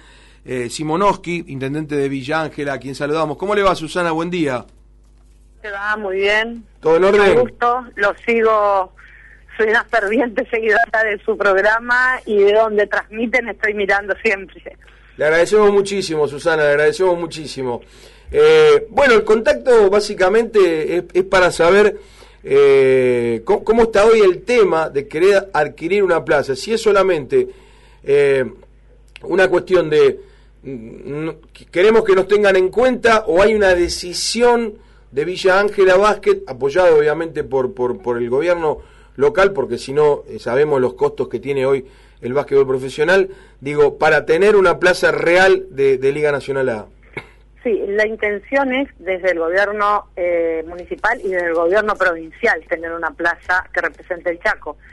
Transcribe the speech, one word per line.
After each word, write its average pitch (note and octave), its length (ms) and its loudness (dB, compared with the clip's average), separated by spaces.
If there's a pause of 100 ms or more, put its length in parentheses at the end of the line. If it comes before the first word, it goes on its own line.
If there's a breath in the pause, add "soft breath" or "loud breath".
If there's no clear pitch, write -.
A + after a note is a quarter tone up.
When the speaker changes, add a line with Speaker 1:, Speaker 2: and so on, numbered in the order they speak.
(440 soft breath)
Speaker 1:
eh, B2 240 -8
Simonowski, E3+ 800 -4
intendente C#3 460 -8
de C#3 140 -2
Villa C#3 340 -6
Ángela, C#3+ 320 -8
a C3 40 -10
quien B2+ 160 -12
saludamos. D3 420 -4
¿Cómo G3+ 180 -4
le G3+ 80 0
va, F#3 120 2
Susana? E3 380 -6
Buen E3+ 180 -6
día. C#3 340 -4 (960)
Speaker 2:
¿Te G#3+ 100 -14
va? G3+ 260 -6
Muy G3 200 -6
bien. G#3+ 480 -2 (160)
Speaker 1:
¿Todo D#3+ 160 2
en F3+ 80 4
orden? G3 340 4
Speaker 2:
Un B3 40 2
gusto. A#3+ 520 -2
Lo G3+ 180 -2 (140)
sigo, G#3+ 640 0 (640 loud breath)
soy A3 120 -2
una A#3 160 0
ferviente A3+ 640 -2
seguidora A3+ 540 0
de G#3+ 200 -4
su G#3 140 -4
programa A3+ 880 0
y G#3+ 100 -2
de G3+ 160 4
donde G#3+ 360 2
transmiten A3+ 600 -4
estoy G#3 260 -6
mirando G3+ 420 -4
siempre. G3 600 -8 (400 soft breath)
Speaker 1:
Le C3+ 80 -4
agradecemos F#3+ 480 4
muchísimo, G3 540 -2
Susana, D3+ 380 -2
le D3 60 4
agradecemos D3+ 480 2
muchísimo. C3+ 640 -8 (500 loud breath)
Eh, D3+ 600 6
bueno, C4 240 2
el G#3 100 4
contacto A#3 640 2
básicamente F#3+ 1080 0
es, F3 160 -4
es F#3 120 0
para F#3 280 2
saber, G3 440 2 (460 loud breath)
eh, C3 1000 2
cómo, G3+ 180 0
cómo A3+ 200 2
está A3 220 2
hoy A3+ 160 6
el F3+ 220 2
tema F3 460 2
de C3+ 180 -6
querer F#3+ 460 0
adquirir D3+ 500 -2
una E3 220 0
plaza. C3+ 320 0
Si G#3 160 -8
es A3 100 -4
solamente, E3+ 640 0 (560 loud breath)
eh, C#3 420 2 (800)
una F#3 240 0
cuestión F3 440 0
de, C#3+ 280 4 (440 loud breath)
mm, C3+ 640 -12 (420)
queremos A3 340 4
que F#3+ 120 4
nos F#3+ 100 0
tengan G3+ 300 2
en F#3 140 2
cuenta, A3+ 560 0
o E3 140 2
hay A3 140 4
una F#3+ 220 2
decisión A3 1000 -2 (320 soft breath)
de C#3+ 160 -4
Villa F#3 340 0
Ángela G3 380 2
Basket, G3+ 480 0
apoyado D#3 500 2
obviamente D3+ 480 0
por, B2+ 300 -2
por, B2 260 -4
por A#2+ 160 -4
el A#2+ 140 -6
gobierno D#3+ 480 0 (380 loud breath)
local, D3 360 2
porque A#2+ 240 -4
si C3 160 -12
no, D3 340 2
eh, A2+ 120 -14
sabemos C3+ 420 0
los B2 140 -2
costos C#3+ 340 -4
que A#2+ 100 -8
tiene C3 280 -4
hoy C3+ 200 -2 (360 soft breath)
el B2 100 -8
básquetbol C#3 340 0
profesional, D3+ 600 -2 (320 loud breath)
digo, D3 380 0
para D#3 260 2
tener G3 320 2
una F3 220 4
plaza F3 340 2
real F3+ 580 2
de, C3+ 280 0
de C3+ 140 0
Liga D3 200 -2
Nacional C3+ 380 -4
A. G#2 160 -8 (760 loud breath)
Speaker 2:
Sí, A3+ 260 -2
la G#3 180 -2
intención A3 640 -4
es C#4 160 -4 (100)
desde F3+ 340 -4
el E3+ 60 -4
gobierno, G3+ 800 -2
eh, E3+ 500 -2
municipal F3+ 540 -8
y G#3 80 -8
desde F3+ 200 -4
el E3 60 -4
gobierno G3 400 0
provincial E3+ 760 -4
tener E3 240 -8
una E3 180 -6
plaza E3+ 600 -4
que F3+ 80 -6
represente E3+ 500 -8
el E3+ 100 -8
Chaco. F#3 380 -6 (140 loud breath)